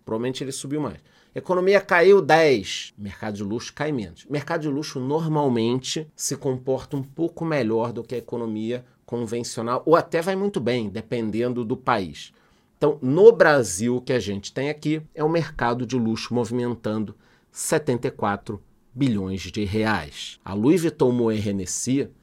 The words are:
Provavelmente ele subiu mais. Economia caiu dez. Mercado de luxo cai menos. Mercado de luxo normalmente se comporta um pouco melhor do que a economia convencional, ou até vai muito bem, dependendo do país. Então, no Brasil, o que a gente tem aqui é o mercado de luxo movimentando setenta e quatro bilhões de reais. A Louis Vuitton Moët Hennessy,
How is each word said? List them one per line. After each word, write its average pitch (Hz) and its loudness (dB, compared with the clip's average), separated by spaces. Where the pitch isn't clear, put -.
Provavelmente 120 -6
ele 131 -8
subiu 147 -6
mais. 101 -8
Economia 185 2
caiu 185 8
dez. 143 4
Mercado 101 -8
de 104 -8
luxo 107 -6
cai 151 -4
menos. 101 -6
Mercado 147 -4
de 151 -4
luxo 143 -4
normalmente 139 0
se - -6
comporta 131 -4
um 135 -4
pouco 165 -6
melhor 117 0
do 113 -8
que 131 -10
a 120 -4
economia 117 -6
convencional, 120 -4
ou 160 6
até 165 0
vai 190 -2
muito 196 -2
bem, 117 -2
dependendo 113 -4
do 120 -4
país. 98 -4
Então, 147 2
no 175 8
Brasil, 123 2
o 123 -2
que 131 -4
a 123 2
gente 101 -6
tem 139 -4
aqui 151 -4
é 151 -4
o 156 2
mercado 127 -2
de 127 -4
luxo 113 -2
movimentando 117 -4
setenta 139 -2
e 127 -2
quatro 101 -6
bilhões 98 0
de 101 -6
reais. 98 -4
A 95 -8
Louis 143 4
Vuitton 151 2
Moët 110 0
Hennessy, 101 -4